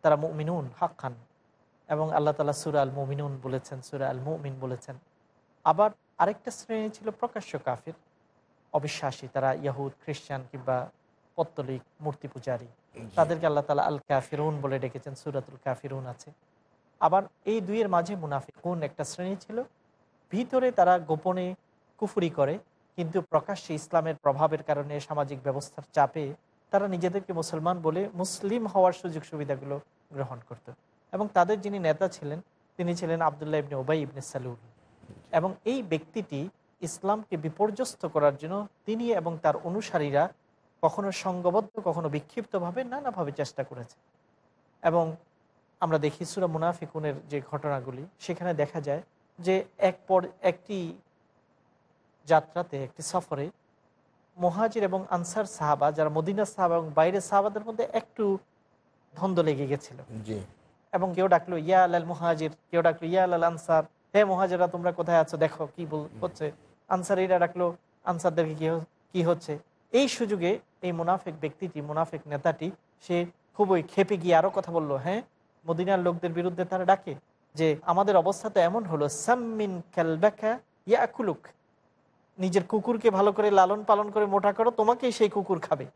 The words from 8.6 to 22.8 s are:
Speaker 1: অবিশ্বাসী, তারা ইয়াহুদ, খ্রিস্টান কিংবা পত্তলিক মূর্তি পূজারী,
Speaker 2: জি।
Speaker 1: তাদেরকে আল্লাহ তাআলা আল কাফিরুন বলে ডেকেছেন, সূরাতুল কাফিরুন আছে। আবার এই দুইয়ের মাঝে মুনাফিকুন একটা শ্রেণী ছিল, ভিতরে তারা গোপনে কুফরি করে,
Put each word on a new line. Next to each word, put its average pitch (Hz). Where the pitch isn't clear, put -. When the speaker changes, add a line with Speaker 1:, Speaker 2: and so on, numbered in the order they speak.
Speaker 1:
অবিশ্বাসী, 143
তারা 135
ইয়াহুদ, 139
খ্রিস্টান 139
কিংবা 127
পত্তলিক 135
মূর্তি 147
পূজারী, 123
Speaker 2:
জি। -
Speaker 1:
তাদেরকে 165
আল্লাহ 147
তাআলা 143
আল 147
কাফিরুন 147
বলে 135
ডেকেছেন, 131
সূরাতুল 139
কাফিরুন 135
আছে। 123
আবার 185
এই 220
দুইয়ের 208
মাঝে 180
মুনাফিকুন 160
একটা 147
শ্রেণী 180
ছিল, 226
ভিতরে 247
তারা 180
গোপনে 180
কুফরি 196
করে, 147